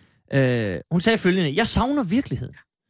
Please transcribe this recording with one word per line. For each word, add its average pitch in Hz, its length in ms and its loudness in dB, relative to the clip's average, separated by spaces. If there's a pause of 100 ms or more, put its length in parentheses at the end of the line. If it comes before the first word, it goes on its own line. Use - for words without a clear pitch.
(320)
Øh, 120 480 0 (100)
hun 170 100 0
sagde 220 180 2
følgende: 175 380 0
"Jeg 226 100 2
savner 254 380 0
virkeligheden." 170 500 -4 (360)